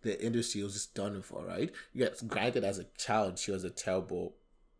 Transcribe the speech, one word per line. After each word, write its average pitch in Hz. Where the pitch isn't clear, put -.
the 110
industry 117
was 98
just -
done 101
for, -
right? 95
Yes, -
granted, 113
as 98
a 87
child, 104
she -
was 92
a 90
terrible 90